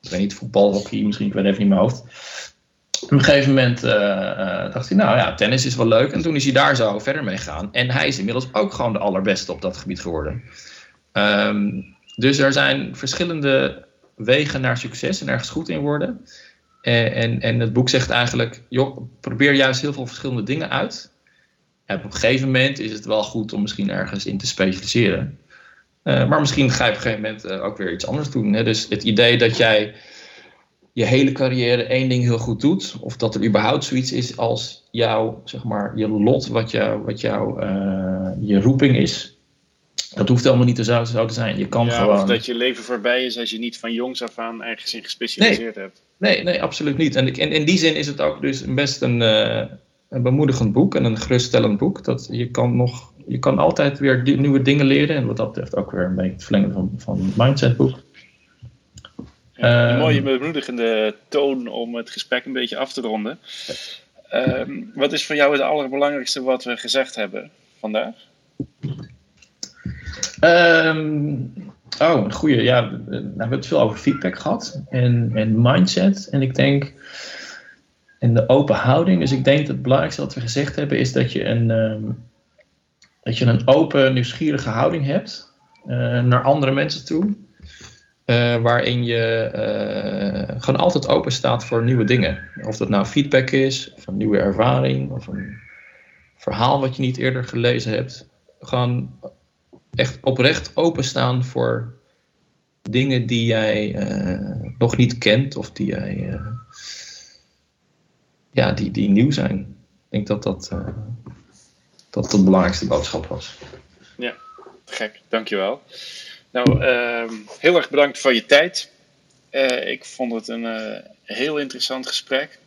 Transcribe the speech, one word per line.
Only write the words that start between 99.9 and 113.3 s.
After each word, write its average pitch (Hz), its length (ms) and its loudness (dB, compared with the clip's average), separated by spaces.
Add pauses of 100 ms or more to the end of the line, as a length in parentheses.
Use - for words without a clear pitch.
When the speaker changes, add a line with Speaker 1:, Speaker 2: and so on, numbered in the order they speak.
Speaker 1:
echt - 260 -2
oprecht 131 520 0
openstaan 131 720 0
voor 120 480 -2 (880)
dingen 127 460 0
die 117 180 0
jij, 107 500 0
eh, 101 720 -4 (100)
nog 120 200 2
niet 123 200 4
kent 123 380 2
of - 160 -8
die - 160 -6
jij, 98 420 -6
eh, - 180 -8 (2000)
ja, - 200 2
die, - 200 -2
die 101 180 0
nieuw 113 220 6
zijn. - 280 -2
Ik - 500 -18
denk 101 180 -4
dat 104 160 -2
dat, - 280 -6
eh, 90 160 -8 (1200)
dat - 200 -4
het 98 140 6
belangrijkste 92 420 4
boodschap 76 380 -2
was. - 300 -12 (640)